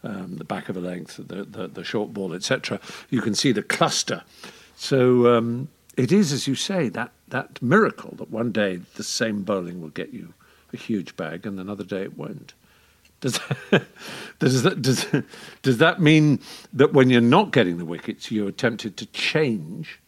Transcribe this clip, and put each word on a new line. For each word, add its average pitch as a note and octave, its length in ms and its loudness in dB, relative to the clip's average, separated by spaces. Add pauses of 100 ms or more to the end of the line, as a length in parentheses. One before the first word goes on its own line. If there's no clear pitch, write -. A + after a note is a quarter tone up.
um, F#2+ 360 -10
the - 80 -12
back - 240 -8
of F#2 80 -6
a - 20 -8
length, F2+ 380 -10
the, G2 260 -12
the, G#2 240 -12
the F#2 160 -14
short - 300 -4
ball, F#2+ 200 -6
et F#2 100 -10
cetera. - 360 -2 (300)
You B2+ 120 0
can G#2 140 -2
see C#3 160 2
the G#2 100 2
cluster. - 640 0 (540)
So, B2 580 6
um, A#2 320 -2 (300)
it B2+ 160 2
is, F#3+ 180 6
as C3+ 160 -2
you C3+ 80 0
say, F3 340 -2
that, A2+ 220 -6 (160)
that - 340 -8
miracle D#3 580 2
that - 120 -12
one A2 220 -4
day G2 240 0 (180)
the G#2+ 80 -10
same G#2+ 400 -4
bowling F2+ 380 -4
will D#2 80 -12
get - 240 -10
you - 200 -16 (380)
a A2+ 60 -14
huge - 400 -4
bag E2+ 280 -8
and G2 140 -8
another G2+ 240 -10
day F#2 200 -6
it - 140 -12
won't. - 360 -12 (680)
Does B2 180 -2 (320)
that, - 160 4 (260)
<laughs> - 280 -16
does C3 240 2
that, F#3 180 2
does, B2+ 240 0 (560)
does C3 180 2
that E3+ 200 4
mean D3+ 400 6 (320)
that C3+ 220 4
when C3 160 8
you're B2 100 8
not D3 320 6
getting F2+ 280 2
the E2+ 60 -6
wickets, - 460 -8
you're G#2 200 -2
tempted A2+ 440 -4
to A2+ 120 -12
change? C#3+ 1000 -4